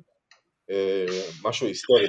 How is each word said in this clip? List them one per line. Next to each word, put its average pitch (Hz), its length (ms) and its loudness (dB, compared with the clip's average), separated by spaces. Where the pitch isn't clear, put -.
אה, 95 360 0
משהו 107 220 -2
היסטורי, 104 420 4